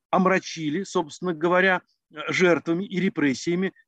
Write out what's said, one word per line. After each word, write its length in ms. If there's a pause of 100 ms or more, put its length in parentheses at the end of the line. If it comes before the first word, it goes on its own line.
омрачили, 760
собственно 520
говоря, 480 (440)
жертвами 560
и 160
репрессиями 720 (160)